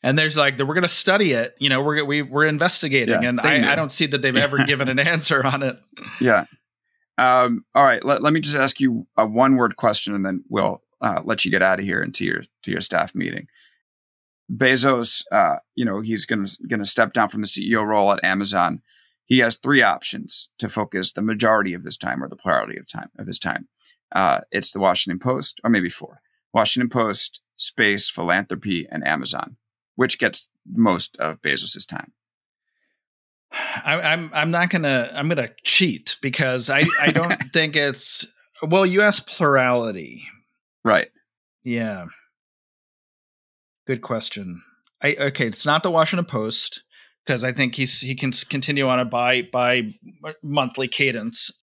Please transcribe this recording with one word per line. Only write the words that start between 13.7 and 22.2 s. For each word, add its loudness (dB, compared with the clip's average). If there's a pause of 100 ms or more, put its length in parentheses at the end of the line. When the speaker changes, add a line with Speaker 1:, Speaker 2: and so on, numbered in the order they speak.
Speaker 2:
Bezos, 2
uh, 4 (180)
you -4
know, -4
he's -4
gonna, -4 (220)
gonna -4
step 0
down 2
from -6
the -4
C -4
E 2
O 0
role 2
at -2
Amazon. 0 (440)
He 4
has 2
three 2
options -2 (100)
to -6
focus -4
the -8
majority 2
of -10
his -6
time -6